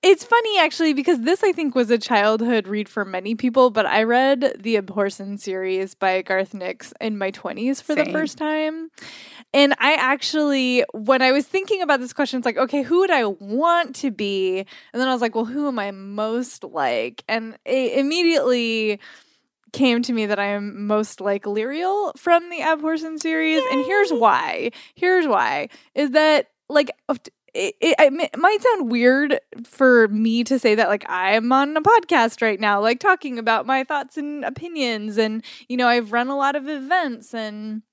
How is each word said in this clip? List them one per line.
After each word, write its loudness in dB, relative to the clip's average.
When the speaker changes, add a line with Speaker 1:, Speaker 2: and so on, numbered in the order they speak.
Speaker 1:
it's 6
funny, 2
actually, 2
because 2
this, 0
I 4
think, -2
was 2
a 4
childhood 2
read -4
for -4
many -4
people, 4
but 0
I 2
read 2
the -2
Abhorsen -4
series -4
by 0
Garth -2
Nix -10
in -4
my -4
twenties -6
for -4
the 0
Speaker 2:
Same. -8
Speaker 1:
first -4
time. -6
And 6
I 2
actually, 0
when 2
I 4
was 2
thinking -4
about -2
this -10
question, -4
it's -6
like, -2
"Okay, -2
who 0
would 2
I 2
want -2
to -6
be?" -4
And -10
then 0
I 0
was -2
like, -2
"Well, -2
who -4
am -4
I -4
most -6
like?" -4
And -6
it -2
immediately 0
came 2
to -4
me -2
that -2
I -2
am -6
most -2
like -2
Lyriel -4
from 2
the -10
Abhorsen -2
series. 0
And 0
here's 2
Speaker 2:
Yay. 0
Speaker 1:
why. 0
Here's 2
why. 0
Is 0
that, 2
like, 2
of -4
t-, -20
it, -4
it, 4
it 6
mi-, -4
might 2
sound 2
weird 2
for 4
me 0
to 0
say 2
that, 2
like, -2
I'm 2
on 2
a -2
podcast 4
right 0
now, 2
like, 2
talking 0
about 0
my -2
thoughts -8
and -8
opinions. -6
And, -2
you -6
know, 2
I've 2
run 0
a -4
lot 0
of -6
events -4
and -8